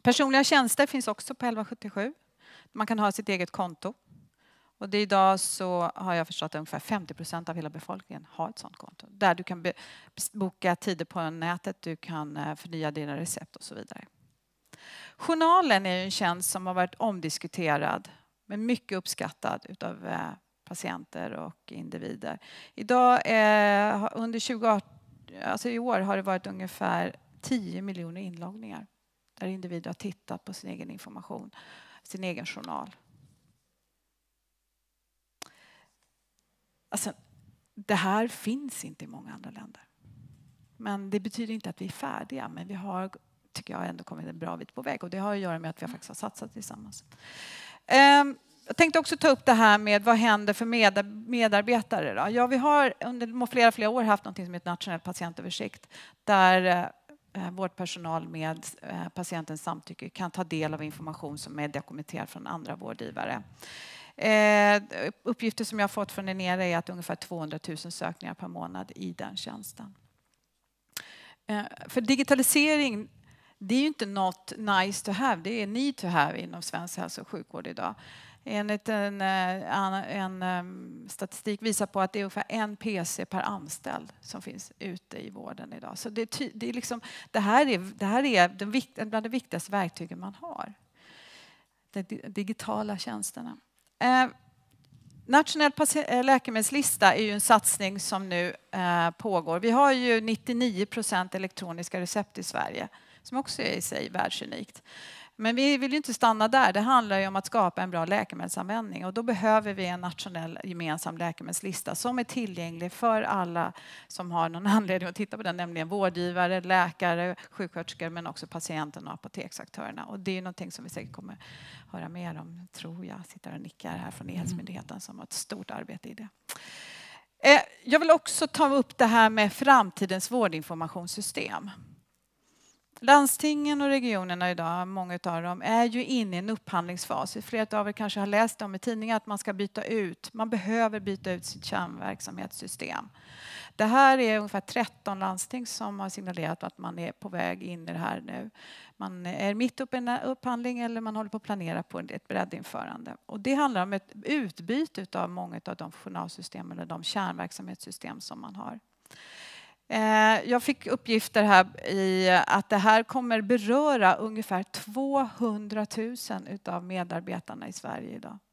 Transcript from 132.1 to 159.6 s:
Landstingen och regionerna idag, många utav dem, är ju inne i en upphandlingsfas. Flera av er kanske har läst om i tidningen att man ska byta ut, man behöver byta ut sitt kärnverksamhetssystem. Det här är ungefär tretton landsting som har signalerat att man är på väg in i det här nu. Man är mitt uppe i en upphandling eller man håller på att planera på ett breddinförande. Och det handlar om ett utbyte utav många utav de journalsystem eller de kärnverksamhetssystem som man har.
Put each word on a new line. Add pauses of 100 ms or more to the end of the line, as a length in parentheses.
Landstingen
och
regionerna
idag,
många
utav
dem,
är
ju
inne
i
en
upphandlingsfas.
Flera
av
er
kanske
har
läst
om
i
tidningen
att
man
ska
byta
ut,
man
behöver
byta
ut
sitt
kärnverksamhetssystem. (640)
Det
här
är
ungefär
tretton
landsting
som
har
signalerat
att
man
är
på
väg
in
i
det
här
nu. (480)
Man
är
mitt
uppe
i
en
upphandling
eller
man
håller
på
att
planera
på
ett
breddinförande.
Och
det
handlar
om
ett (120)
utbyte
utav
många
utav
de
journalsystem
eller
de
kärnverksamhetssystem
som
man
har. (1080)